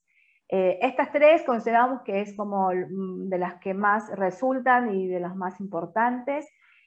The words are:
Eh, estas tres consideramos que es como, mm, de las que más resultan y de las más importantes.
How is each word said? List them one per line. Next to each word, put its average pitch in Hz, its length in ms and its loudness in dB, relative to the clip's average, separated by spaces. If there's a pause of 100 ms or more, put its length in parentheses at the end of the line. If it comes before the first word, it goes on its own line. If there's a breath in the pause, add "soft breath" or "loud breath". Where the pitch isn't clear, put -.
(500)
Eh, 185 320 2
estas 262 300 -2
tres 311 320 6
consideramos 240 600 2
que 196 180 -2
es 202 160 -10
como, 202 340 0
mm, 185 560 -6
de 185 100 -2
las 180 180 -4
que 190 180 -6
más 208 420 0
resultan 247 800 0
y 185 120 -2
de 185 120 -4
las 175 160 -6
más 196 240 -8
importantes. 233 880 -4 (400 soft breath)